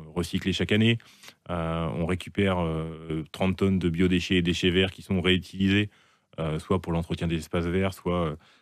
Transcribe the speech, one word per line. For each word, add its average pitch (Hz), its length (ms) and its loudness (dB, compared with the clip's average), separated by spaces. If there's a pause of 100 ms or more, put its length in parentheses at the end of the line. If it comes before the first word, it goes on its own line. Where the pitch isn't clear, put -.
(140)
recyclés 90 380 -2
chaque 90 200 0
année. 110 260 4 (500)
Euh, 82 460 -2
on 85 120 -2
récupère, 92 520 0
euh, 80 640 -4 (100)
trente 95 240 0
tonnes 95 220 2
de 87 100 2
biodéchets 90 480 2
et 90 60 4
déchets 87 280 2
verts 92 200 2
qui - 120 -18
sont 95 180 0
réutilisés, 95 680 2 (480)
euh, 78 200 -2
soit 92 220 0
pour 85 120 -4
l'entretien 82 360 -2
des 82 80 0
espaces 85 300 -2
verts, 92 280 0
soit, 87 420 -2 (260)